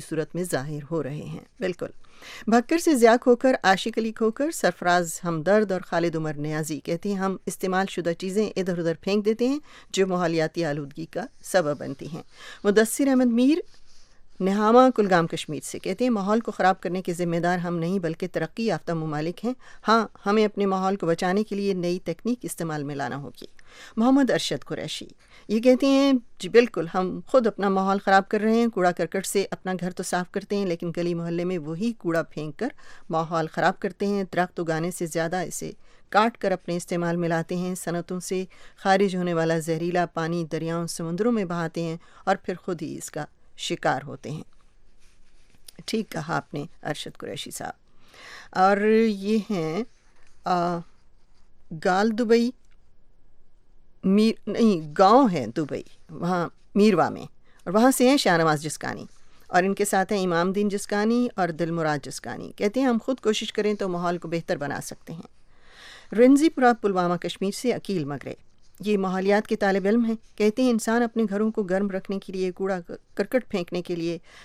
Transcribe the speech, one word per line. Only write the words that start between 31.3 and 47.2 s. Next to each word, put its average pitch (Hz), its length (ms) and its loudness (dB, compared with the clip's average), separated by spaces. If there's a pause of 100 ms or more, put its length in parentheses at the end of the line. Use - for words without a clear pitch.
میں 180 120 -4
وہی 165 360 -4
کوڑا 165 300 -2
پھینک 151 360 -10
کر 226 80 -4 (420)
ماحول 160 380 -2
خراب 175 320 0
کرتے 196 260 -6
ہیں۔ 202 180 -2 (100)
درخت 180 260 -2
اگانے 165 320 -4
سے 180 140 -6
زیادہ 165 300 -4
اسے 165 360 -6 (380)
کاٹ 220 280 2
کر 196 140 -2
اپنے 180 240 -4
استعمال 175 400 -2
میں 170 140 0
لاتے 165 260 -2
ہیں۔ 180 200 -4
صنعتوں 175 440 -6
سے 185 260 -6 (320)
خارج 196 380 2
ہونے 180 180 -2
والا 165 260 2
زہریلا 170 460 -2
پانی 165 460 -4
دریاؤں، 165 360 -4
سمندروں 175 440 -2
میں 214 140 0
بہاتے 170 360 -4
ہیں 165 160 -4 (280)
اور 190 100 4
پھر - 200 -6
خود 170 260 -8
ہی 139 160 -8
اس - 140 -12
کا 151 140 -8 (320)
شکار 151 500 -2
ہوتے 131 240 -12
ہیں۔" 156 120 -10 (1400)
ٹھیک 220 240 -4
کہا 156 280 -4
آپ - 160 -8
نے 143 100 -6 (200)
ارشد - 340 -8
قریشی - 340 -12